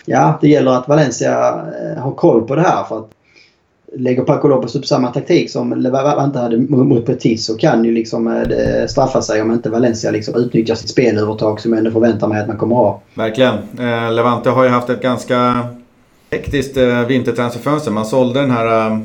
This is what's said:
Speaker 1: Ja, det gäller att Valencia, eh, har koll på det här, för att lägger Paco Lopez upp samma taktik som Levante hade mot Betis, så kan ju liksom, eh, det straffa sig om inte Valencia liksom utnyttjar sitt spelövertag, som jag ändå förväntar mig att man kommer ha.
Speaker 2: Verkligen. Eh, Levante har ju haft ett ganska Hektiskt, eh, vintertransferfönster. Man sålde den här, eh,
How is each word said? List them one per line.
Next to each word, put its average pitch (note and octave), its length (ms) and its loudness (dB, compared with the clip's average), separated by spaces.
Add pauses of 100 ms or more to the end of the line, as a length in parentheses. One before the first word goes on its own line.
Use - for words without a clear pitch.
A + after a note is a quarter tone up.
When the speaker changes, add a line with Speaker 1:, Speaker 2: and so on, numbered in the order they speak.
Speaker 1:
Ja, D3+ 360 2
det D3 80 4
gäller C3 220 4
att B2+ 180 0
Valencia, B2+ 600 2 (480)
eh, B2 60 -8
har C3+ 100 -4
koll C#3 340 4
på C3 80 -4
det D#3+ 80 2
här, B2+ 220 0
för A2+ 140 -8
att A2 120 -14 (840)
lägger B2+ 280 0
Paco C#3+ 240 2
Lopez C3 280 0
upp - 100 -4
samma B2+ 260 0
taktik C#3+ 380 0
som B2+ 220 -4
Levante C3 640 0
hade A#2 200 0
mot B2+ 480 2
Betis, B2 400 0
så A2 100 -4
kan A#2 280 2
ju A#2 80 2
liksom, A2+ 340 -2
eh, A#2 220 -2
det A#2 420 0
straffa C3 320 0
sig G#2+ 200 0
om A2+ 100 0
inte A#2 180 -2
Valencia A#2 400 0
liksom G#2+ 240 -4
utnyttjar A#2 400 0
sitt - 140 -6
spelövertag, G#2+ 720 0
som A2+ 120 -2
jag A2 60 2
ändå A2 120 0
förväntar A2+ 380 2
mig G#2+ 120 -2
att G#2+ 80 -6
man G#2+ 80 -6
kommer A2 200 0
ha. G#2 240 2 (140)
Speaker 2:
Verkligen. A2+ 400 0 (240)
Eh, A#2 340 -2
Levante A#2+ 380 0
har B2+ 140 4
ju B2+ 60 4
haft B2 200 0
ett A2+ 120 -2
ganska B2 640 -2 (720)
Hektiskt, - 380 -4
eh, B2 300 2
vintertransferfönster. B2 840 -2
Man G#2+ 160 -2
sålde B2+ 340 0
den C3+ 100 0
här, A2+ 400 0
eh, A2 140 -2